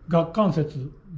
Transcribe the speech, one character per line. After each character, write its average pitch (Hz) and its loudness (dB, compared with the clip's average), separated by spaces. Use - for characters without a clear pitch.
顎 165 2
関 202 2
節 147 -4